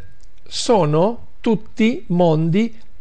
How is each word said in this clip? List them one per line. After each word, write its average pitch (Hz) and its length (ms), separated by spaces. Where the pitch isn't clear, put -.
sono 185 800
tutti - 680
mondi 175 680